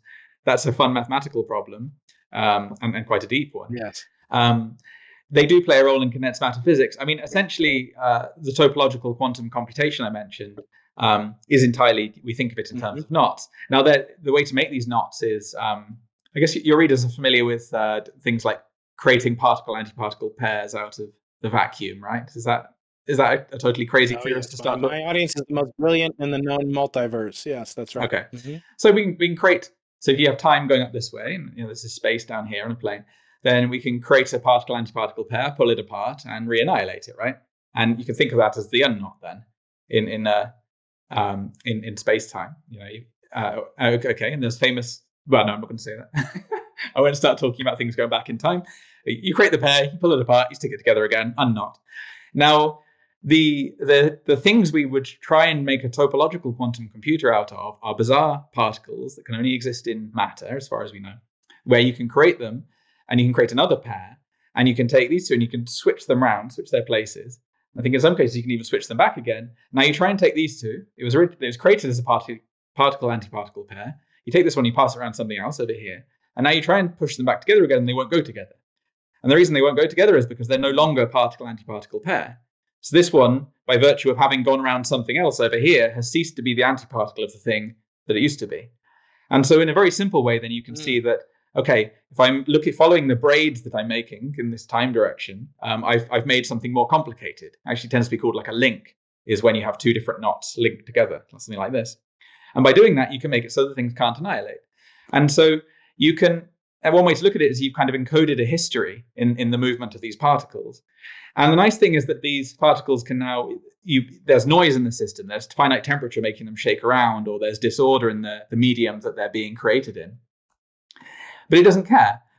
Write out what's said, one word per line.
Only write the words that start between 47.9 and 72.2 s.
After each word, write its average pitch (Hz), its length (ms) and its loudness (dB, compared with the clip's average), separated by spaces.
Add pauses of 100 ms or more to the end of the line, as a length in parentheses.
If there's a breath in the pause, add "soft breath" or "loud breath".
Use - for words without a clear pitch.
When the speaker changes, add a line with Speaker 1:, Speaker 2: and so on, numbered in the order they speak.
Speaker 1:
going 117 140 -2
back 117 200 -4
in 117 80 -8
time. 175 260 -2 (420 loud breath)
You 190 300 -4
create 196 160 4
the 156 80 4
pair, 143 260 2
you 147 140 -8
pull 175 140 2
it 135 80 2
apart, 123 280 2
you - 60 -18
stick 123 180 -8
it 104 40 -10
together 107 280 2
again, 113 320 -2
unknot. 110 400 -2 (560 loud breath)
Now, 151 460 4 (440 soft breath)
the, 147 560 2
the, 143 460 4
the 143 120 4
things 196 340 4
we 151 140 2
would 131 200 -2
try - 400 2
and 156 200 0
make 135 180 -2
a 123 60 -6
topological 143 640 0
quantum 120 340 -6
computer 135 440 -2
out 104 180 0
of 101 300 -14
are 107 140 -8
bizarre 143 580 0
particles 117 640 -6
that - 100 -20
can 117 100 -10
only 127 180 -2
exist 120 340 -8
in 110 260 -8
matter, 104 440 -6
as 139 100 -14
far 107 160 -8
as 92 80 -14
we 101 80 -18
know, 98 140 -18 (520 soft breath)
where 123 140 6
you 123 140 4
can 120 140 -6
create 151 320 4
them, 117 240 -10 (460)
and 123 100 2
you 123 80 4
can 123 60 0
create 120 180 2
another 156 240 2
pair, 98 420 -10 (380)
and 123 120 4
you 120 80 2
can 123 120 0
take 127 220 4
these 180 180 -2
two - 80 -2
and 120 80 2
you 117 60 -2
can 120 180 -8
switch - 400 -2
them 123 160 2
round, 110 280 -2
switch - 200 -14
their 117 120 0
places. 110 560 -6 (380)
I 123 40 -8
think 127 120 0
in 131 80 2
some 170 140 6
cases 120 220 0
you 120 40 -4
can 123 100 -6
even 113 120 -6
switch - 240 -4
them 117 100 -8
back 214 200 2
again. 117 340 -8 (220)
Now 135 100 2
you 147 100 4
try 180 160 0
and 180 80 -2
take 175 160 2
these 156 280 -2
two. 120 220 -10 (140)
It 131 60 -14
was 120 100 -2
orig-, 175 260 4
it 131 60 -6
was 120 120 -6
created 190 320 2
as 120 100 -4
a 123 40 -6
parti-, 120 380 -2 (340)